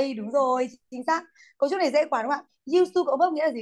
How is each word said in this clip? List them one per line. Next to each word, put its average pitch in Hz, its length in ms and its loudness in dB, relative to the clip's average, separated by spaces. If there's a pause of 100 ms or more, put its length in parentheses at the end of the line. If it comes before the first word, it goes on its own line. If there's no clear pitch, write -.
(180)
đúng 214 140 -8
rồi, 254 380 0 (220)
chính 247 120 -12
xác. 330 200 0 (340)
Cấu 285 120 0
trúc 381 100 -2
này 320 120 2
dễ 294 140 2
quá 247 180 -4
đúng 247 80 -4
không 285 140 -4
ạ? - 360 -2
Used 359 140 0
to 359 80 2
có 277 140 0
verb 339 160 2
nghĩa 302 120 -2
là 311 60 2
gì 240 100 -8